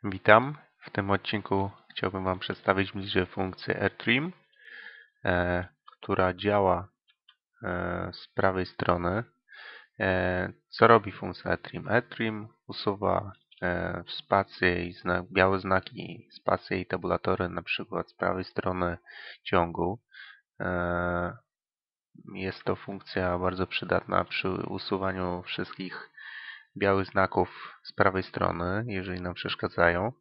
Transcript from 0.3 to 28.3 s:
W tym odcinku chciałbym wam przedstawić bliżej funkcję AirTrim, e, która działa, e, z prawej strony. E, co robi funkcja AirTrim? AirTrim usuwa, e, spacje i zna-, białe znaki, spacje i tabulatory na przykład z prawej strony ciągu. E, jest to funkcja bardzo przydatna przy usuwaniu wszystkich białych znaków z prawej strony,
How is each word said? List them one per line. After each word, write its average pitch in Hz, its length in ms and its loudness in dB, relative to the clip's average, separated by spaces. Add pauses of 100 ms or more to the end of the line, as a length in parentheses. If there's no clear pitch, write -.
W - 80 -18
tym 98 220 0
odcinku 98 600 0 (200)
chciałbym 95 320 -4
wam 92 160 0
przedstawić 98 520 2
bliżej 98 340 0
funkcję 98 560 -4
AirTrim, 127 520 2 (920)
e, 90 420 2 (240)
która 92 420 0
działa, 98 540 2 (760)
e, 90 500 -4
z - 140 -16
prawej 92 380 0
strony. 87 580 0 (760)
E, 92 540 0 (160)
co - 180 6
robi 110 240 8
funkcja - 400 -6
AirTrim? - 360 -4
AirTrim 110 600 -2 (200)
usuwa, 95 640 -2 (300)
e, 87 460 -4
spacje 90 760 0
i 87 80 -10
zna-, 90 380 -2
białe 95 280 4
znaki, 92 720 -2
spacje 95 500 -2
i 90 40 -6
tabulatory 90 640 -2
na 87 120 -6
przykład 87 480 -6
z - 40 -20
prawej 92 300 -2
strony 90 540 -2 (460)
ciągu. 87 560 0 (600)
E, 87 800 -2 (960)
jest 95 300 -8
to 98 120 0
funkcja 92 640 -4
bardzo 92 300 0
przydatna 92 560 0
przy - 260 -4
usuwaniu 92 960 -4
wszystkich - 680 -10 (680)
białych 98 300 4
znaków - 760 0
z - 100 -18
prawej 95 300 2
strony, 90 640 0